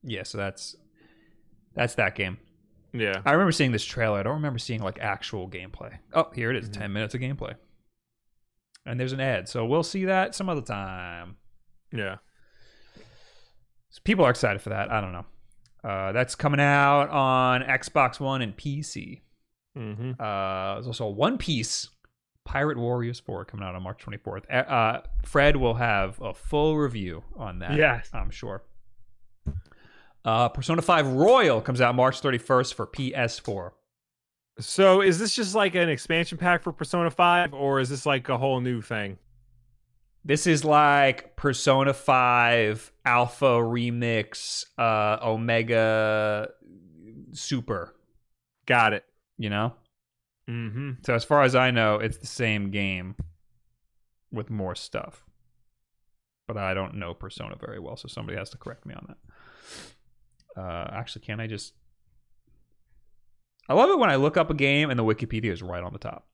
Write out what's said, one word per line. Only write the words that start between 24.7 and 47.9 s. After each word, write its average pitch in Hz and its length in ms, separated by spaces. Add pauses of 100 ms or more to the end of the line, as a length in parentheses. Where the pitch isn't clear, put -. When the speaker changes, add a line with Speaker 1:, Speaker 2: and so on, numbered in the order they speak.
Speaker 1:
Fred 147 340
will 123 180
have 101 460
a 98 140
full 156 440
review 104 440 (140)
on 95 240
that, 90 160
Speaker 2:
Yes. 143 360
Speaker 1:
I'm - 180
sure. 101 340 (1600)
Uh, 117 240
Persona 165 340
five 165 240
Royal 151 540
comes 123 200
out 120 140
March 127 260
thirty-first 127 540
for 104 120
P 131 280
S 120 240
four. 95 360 (840)
Speaker 2:
So 190 420
is 185 180
this 220 160
just, 202 180
like, 196 220
an 175 120
expansion 165 480
pack 175 280
for 170 80
Persona 170 400
five, 175 420
or 139 240
is 131 100
this, 135 160
like, 135 240
a 131 80
whole 131 240
new 123 220
thing? 104 340 (1080)
Speaker 1:
This 156 240
is, 151 160
like, 143 720
Persona 135 580
five 120 960 (140)
Alpha 123 420
Remix, 117 1160 (120)
uh, 110 480
Omega 110 1200 (840)
Super. 117 640 (720)